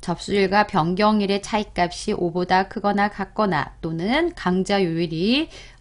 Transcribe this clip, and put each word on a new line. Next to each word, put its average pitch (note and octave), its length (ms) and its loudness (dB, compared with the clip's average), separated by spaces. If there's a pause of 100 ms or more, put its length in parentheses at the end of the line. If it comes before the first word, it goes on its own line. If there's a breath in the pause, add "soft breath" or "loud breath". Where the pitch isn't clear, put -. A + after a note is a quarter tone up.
접수일과 G3 640 0
변경일의 G3+ 760 2
차이값이 G#3 680 -2
오보다 F3+ 540 0
크거나 G3+ 420 0
같거나 F#3+ 720 -2
또는 A3 540 -2
강좌 F#3+ 500 2
요일이, F3 680 0 (320 loud breath)